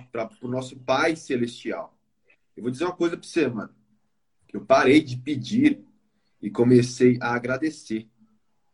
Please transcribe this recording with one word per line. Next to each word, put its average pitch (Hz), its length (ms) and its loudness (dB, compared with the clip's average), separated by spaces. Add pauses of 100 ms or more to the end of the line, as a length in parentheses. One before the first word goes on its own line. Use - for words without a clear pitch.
(120)
pra, 113 160 -6
pro - 220 -16
nosso 127 300 -8
Pai 151 360 0
Celestial. 120 800 -6 (600)
Eu 98 80 -16
vou 123 80 -4
dizer 131 120 -6
uma 175 120 -4
coisa 170 200 -2
pra 170 120 -20
você, 151 200 0
mano. 110 260 -6 (800)
Eu - 120 -8
parei 139 360 6
de 127 160 -10
pedir 151 600 0 (640)
e 101 100 -8
comecei 123 680 4
a 120 120 -4
agradecer. 123 760 -6 (680)